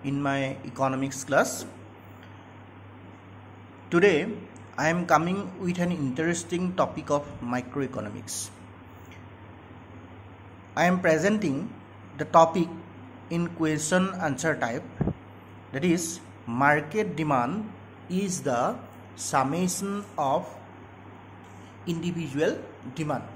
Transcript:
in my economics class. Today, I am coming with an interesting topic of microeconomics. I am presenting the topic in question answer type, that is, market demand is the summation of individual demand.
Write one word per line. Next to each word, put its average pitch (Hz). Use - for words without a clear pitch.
in 139
my 139
economics 135
class. -
Today, 170
I 147
am 175
coming 175
with 180
an 175
interesting 170
topic 151
of 143
microeconomics. 120
I 156
am 180
presenting 175
the 147
topic 165
in 170
question 170
answer 151
type, 123
that 147
is, 180
market 147
demand 156
is 180
the 139
summation 180
of 151
individual 165
demand. 147